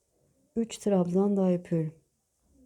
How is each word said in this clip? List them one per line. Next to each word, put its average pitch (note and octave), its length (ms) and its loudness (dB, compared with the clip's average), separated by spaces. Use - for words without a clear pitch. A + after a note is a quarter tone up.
üç A3+ 220 -4
trabzan G3 600 0
daha F#3+ 140 2
yapıyorum. E3+ 420 -2